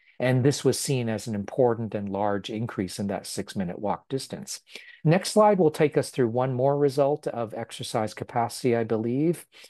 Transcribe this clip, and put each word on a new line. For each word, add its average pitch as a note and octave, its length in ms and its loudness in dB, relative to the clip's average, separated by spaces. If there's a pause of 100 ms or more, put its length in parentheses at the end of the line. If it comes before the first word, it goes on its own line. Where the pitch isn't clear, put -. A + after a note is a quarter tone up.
(200)
And B2+ 240 2
this C#3+ 200 2
was B2+ 140 4
seen B2 300 -2
as A2 180 -4
an A2+ 80 -4
important A2+ 640 0
and G2+ 120 -4
large G2+ 400 -2
increase A2 520 -4
in G2+ 80 -2
that F#2+ 180 -4
six-minute - 520 -6
walk - 300 -6
distance. - 520 -8 (420)
Next E3+ 300 2
slide G#3 260 6
will D#3 120 6
take D3+ 260 2
us C#3 140 0
through B2 180 2
one B2 240 0
more C3+ 260 2
result C#3+ 480 2
of A#2 280 -6
exercise A2+ 600 -6
capacity, A#2 640 -2
I A#2 80 0
believe, A#2+ 600 0 (260)